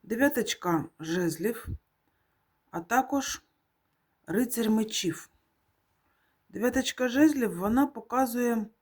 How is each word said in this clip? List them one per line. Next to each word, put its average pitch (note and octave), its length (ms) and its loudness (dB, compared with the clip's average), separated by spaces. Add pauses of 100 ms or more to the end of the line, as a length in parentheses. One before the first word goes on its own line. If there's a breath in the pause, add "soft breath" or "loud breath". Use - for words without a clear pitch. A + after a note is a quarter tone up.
Дев'яточка G#3+ 800 2 (140)
жезлів, E3+ 680 -2 (1040)
а E3+ 80 -6
також B3+ 640 -2 (840)
рицарь A#3 420 0
мечів. A3 600 -2 (1200)
Дев'яточка B3 600 -2
жезлів, B3+ 480 4
вона A3+ 300 2
показує A#3+ 800 -2 (160)